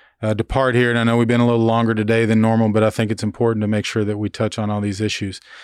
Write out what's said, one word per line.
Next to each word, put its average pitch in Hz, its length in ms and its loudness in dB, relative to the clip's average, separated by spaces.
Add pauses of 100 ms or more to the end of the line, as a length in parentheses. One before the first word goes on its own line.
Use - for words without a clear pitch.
(220)
uh, 110 120 0
depart 127 400 0
here, 123 160 2
and 117 80 0
I 117 60 0
know 117 140 2
we've 120 100 2
been 120 140 2
a 120 40 4
little 117 200 2
longer 113 280 2
today 113 320 0
than 110 140 2
normal, 113 300 2
but 107 120 2
I 107 80 4
think 107 220 -2
it's 110 120 -6
important 113 380 -2
to 107 60 -2
make 104 160 -2
sure 107 220 -2
that 104 120 -4
we 104 120 -4
touch 107 280 -4
on 107 120 -4
all 104 100 -2
these 101 220 -4
issues. 104 400 -6 (220)